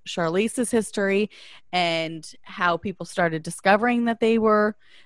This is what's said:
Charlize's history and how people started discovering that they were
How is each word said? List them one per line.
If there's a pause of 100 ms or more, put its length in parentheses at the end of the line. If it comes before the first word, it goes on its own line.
Charlize's
history (440)
and (180)
how
people
started
discovering
that
they
were (280)